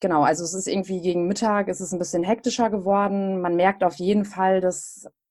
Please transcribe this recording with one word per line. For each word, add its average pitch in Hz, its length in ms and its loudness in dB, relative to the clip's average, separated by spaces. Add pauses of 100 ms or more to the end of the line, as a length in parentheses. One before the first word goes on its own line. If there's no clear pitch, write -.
Genau, 170 220 2
also 160 220 2
es 165 100 -6
ist 190 140 -6
irgendwie 185 320 -4
gegen 175 280 0
Mittag, 208 400 0
es 185 120 -6
ist 175 120 -10
ein 180 60 0
bisschen 175 260 0
hektischer 233 440 0
geworden. 196 720 0
Man 175 160 0
merkt 190 280 2
auf 170 100 0
jeden 196 300 0
Fall, 190 360 0
dass - 480 -6 (220)